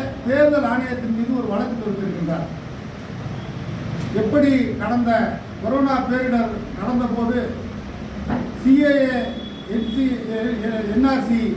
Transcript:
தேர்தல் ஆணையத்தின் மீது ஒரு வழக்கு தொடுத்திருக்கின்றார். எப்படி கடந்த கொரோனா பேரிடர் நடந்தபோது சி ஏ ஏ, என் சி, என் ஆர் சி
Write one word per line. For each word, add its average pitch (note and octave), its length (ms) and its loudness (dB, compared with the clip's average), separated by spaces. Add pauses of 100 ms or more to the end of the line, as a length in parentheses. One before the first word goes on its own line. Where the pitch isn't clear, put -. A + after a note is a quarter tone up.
(260)
தேர்தல் C#4+ 460 6
ஆணையத்தின் B3 460 0
மீது A#3+ 200 0
ஒரு G3+ 100 -2
வழக்கு G#3 300 0
தொடுத்திருக்கின்றார். E3+ 680 -2 (1700)
எப்படி C#4 380 4 (260)
கடந்த A#3 320 0 (520)
கொரோனா C4+ 380 2
பேரிடர் A#3+ 520 0 (260)
நடந்தபோது A#3 600 0 (1200)
சி C4 100 6 (100)
ஏ C#4+ 200 6
ஏ, B3 180 2 (500)
என் A3+ 220 -2
சி, C4 120 2 (880)
என் B3+ 180 6
ஆர் A3 160 0
சி A3+ 120 4 (160)